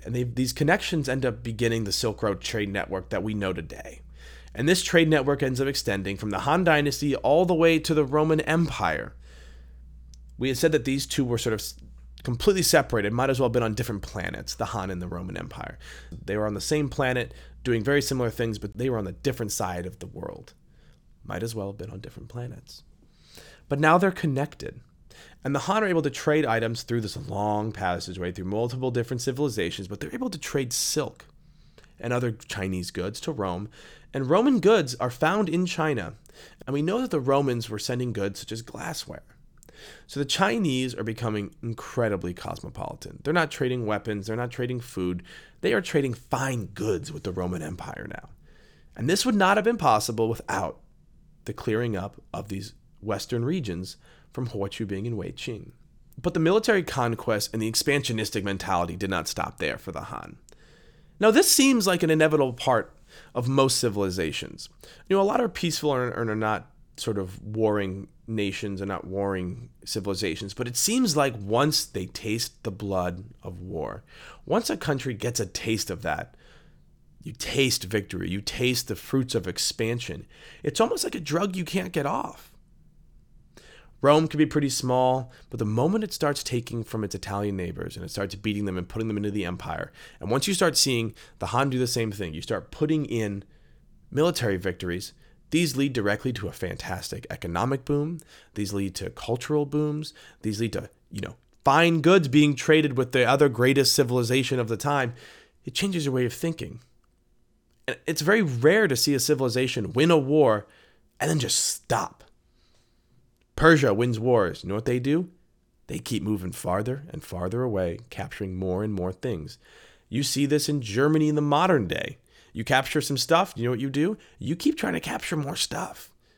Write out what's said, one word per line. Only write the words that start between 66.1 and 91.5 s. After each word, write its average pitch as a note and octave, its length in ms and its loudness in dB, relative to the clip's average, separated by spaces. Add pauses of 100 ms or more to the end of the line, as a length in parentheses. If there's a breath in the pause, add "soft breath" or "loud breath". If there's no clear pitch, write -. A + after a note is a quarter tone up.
and A2+ 160 -2
are G#2+ 60 -2
not G#2+ 360 -2 (240)
sort G#2 220 -4
of F#2+ 260 -6
warring G#2 640 0 (180)
nations G2+ 540 -4
and G2 80 -6
not F#2+ 180 -4
warring F#2+ 640 -4 (160)
civilizations, G2 680 -4
but A#2+ 140 -6
it B2 100 -6
seems G#3+ 400 2
like C#3 200 2
once A#2 480 2
they F#2+ 200 -6
taste - 580 -6
the A2+ 80 -4
blood F#2+ 540 -4 (180)
of F#2 160 -10
war, E2 440 -8 (420 loud breath)
once A3+ 240 0
a - 80 -2
country C3+ 360 -2
gets A#2 260 -4
a G#2+ 60 -2
taste - 440 -4
of E2+ 140 -6
that, D#2 320 -6 (840 soft breath)
you - 120 -12
taste - 500 0
victory, F#2 460 -4
you G2 120 -4
taste B2 460 0
the G#2+ 80 -4
fruits C3 400 -2
of F#2 120 -2
expansion. A2+ 760 -4 (380 loud breath)
It's D3 180 0
almost D#4+ 220 0
like - 120 -6
a F#3 40 -6
drug F3 360 -2
you F3+ 100 -4
can't F3+ 280 -4
get C#3+ 120 -2
off. - 460 -6 (1500 loud breath)
Rome D3+ 260 8
can D3+ 100 -6
be D3+ 80 6
pretty C#3+ 240 2
small, B2+ 600 2 (180 loud breath)
but A#2 100 -8
the A2+ 60 0
moment C#3+ 380 2
it G3 80 -8
starts C#3+ 320 -2
taking A#2+ 400 -4
from A2 220 -4
its F#2+ 100 -6
Italian G2+ 400 -4
neighbors F2 400 -6
and F2 80 -10
it D#2+ 80 -10
starts F#2+ 240 -6
beating G#2 300 -2
them F#2 120 -4
and F2 120 -6
putting A2+ 180 -4
them G#2 80 -4
into G#2 160 -2
the G2 140 -2
empire, F2 480 -8 (260 loud breath)
and G2 100 -6
once A#2 160 2
you G3+ 80 0
start F3 220 2
seeing A#2 400 0 (240 loud breath)
the - 80 -4
Han C3 220 2